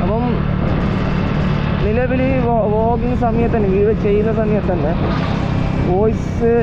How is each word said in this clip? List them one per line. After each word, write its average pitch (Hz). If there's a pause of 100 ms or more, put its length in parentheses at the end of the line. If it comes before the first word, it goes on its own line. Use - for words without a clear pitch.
അപ്പം 214 (1600)
നിലവിൽ 247
ഈ - (140)
വ്ളോ-, 233
വ്ളോഗിങ് 233
സമയത്ത് 233
തന്നെ, 202
വീഡിയോ 202 (100)
ചെയ്യുന്ന 208 (100)
സമയത്ത് 214
തന്നെ - (1000)
വോയിസ് 220